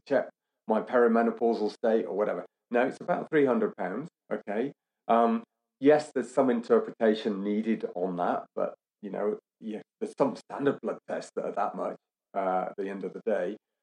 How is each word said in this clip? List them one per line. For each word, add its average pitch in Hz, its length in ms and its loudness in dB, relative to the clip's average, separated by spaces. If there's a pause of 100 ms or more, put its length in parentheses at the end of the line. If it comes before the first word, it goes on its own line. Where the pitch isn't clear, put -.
check - 220 0 (400)
my 110 140 2
perimenopausal 117 920 2
state," 110 340 2
or 92 120 -6
whatever. 98 260 -2 (280)
No, 120 100 2
it's 127 180 -2
about 143 300 -4
three 147 160 4
hundred 113 320 2
pounds, 104 320 -6 (240)
okay? 110 400 -4 (340)
Um, 117 360 2 (360)
yes, 147 340 4
there's 120 160 -2
some 131 200 2
interpretation 110 920 2
needed 104 540 -2
on 87 220 -2
that, 98 260 -2 (100)
but, 95 200 -2 (280)
you 98 100 -10
know, 104 260 -2 (240)
yeah, 107 200 -8 (200)
there's 107 160 -6
some 131 180 2
standard - 460 -4
blood 104 160 -4 (100)
tests - 300 -8
that - 80 -6
are - 80 -6
that 104 220 -4
much, 92 200 -6 (400)
uh, 95 340 0
at - 80 -12
the 98 120 -6
end 98 160 -8
of 90 80 -8
the 92 120 -12
day. 98 300 -2 (280)